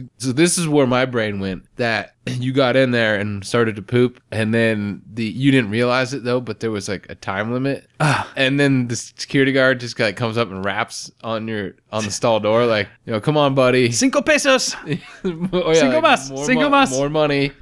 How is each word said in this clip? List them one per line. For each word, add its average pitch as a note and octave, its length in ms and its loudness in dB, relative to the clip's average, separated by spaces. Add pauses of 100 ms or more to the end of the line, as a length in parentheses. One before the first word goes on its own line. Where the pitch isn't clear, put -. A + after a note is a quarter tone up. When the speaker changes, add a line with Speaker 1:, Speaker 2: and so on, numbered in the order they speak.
(180)
Speaker 1:
so B2 160 -4
this E3 240 2
is E3+ 100 -2
where D3 180 4
my B2 200 2
brain A2 340 -2
went, F#2 240 -6 (140)
that A2+ 420 -2
<clears throat> - 80 -14
you B2 240 -4
got B2+ 240 2
in C3 160 4
there A2+ 260 2
and G2+ 280 -4
started A2+ 320 0
to G#2 40 -10
poop, B2 400 0 (120)
and A2 200 -2
then A2 480 0 (120)
the, A2+ 100 -8
you A2 260 0
didn't C3 220 4
realize B2 420 0
it A#2+ 120 -8
though, B2 160 0
but A2 180 -10
there A2+ 120 -4
was, G#2 180 -6
like, F#2 200 -8
a - 60 -14
time G#2 380 -4
limit. C3+ 340 -4 (140)
Speaker 2:
Ah. C3+ 340 0
Speaker 1:
And C3+ 240 2
then C3+ 300 2
the A#2+ 80 -6
security - 560 -2
guard C3 260 2
just, A#2 180 -10
like, G#2 200 0
comes A2+ 200 -2
up A#2 140 0
and F#2+ 140 -6
raps G2+ 440 -6 (140)
on A2+ 240 -6
your, G#2 280 -6 (180)
on G#2+ 100 -2
the G2+ 80 -6
stall A2+ 300 2
door, A2 240 4
like, G#2+ 240 0 (160)
you A#2+ 80 -6
know, G#2+ 80 -2
"Come D3+ 160 0
on, C#3 180 2
buddy." B2+ 380 4
Speaker 2:
Cinco C4+ 280 2
pesos. C#4+ 600 2
Speaker 1:
<laughs> - 40 -16 (380)
Oh, F3 480 -2
yeah, - 80 4
Speaker 2:
Cinco C#3 220 2
Speaker 1:
like, D4 180 4
Speaker 2:
más. - 100 -12
Speaker 1:
"More C4+ 160 -8
Speaker 2:
Cinco C4 240 2
Speaker 1:
mo-, C#4+ 60 2
Speaker 2:
más. C#4 160 4
Speaker 1:
more C3+ 180 0
money, C#3+ 520 0